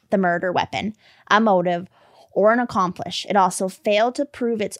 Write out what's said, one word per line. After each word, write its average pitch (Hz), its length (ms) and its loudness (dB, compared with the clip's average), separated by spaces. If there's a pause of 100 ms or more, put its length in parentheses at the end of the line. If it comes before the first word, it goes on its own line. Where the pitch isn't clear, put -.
(100)
the 202 80 0
murder 180 320 0
weapon, 175 440 -4 (360)
a 208 100 4
motive, 180 480 2 (460)
or 202 160 4
an 233 80 4
accomplice, 190 720 -4
it 196 80 -2
also 190 320 0
failed 214 460 0
to 285 100 -4
prove 233 380 -4
its 196 180 -8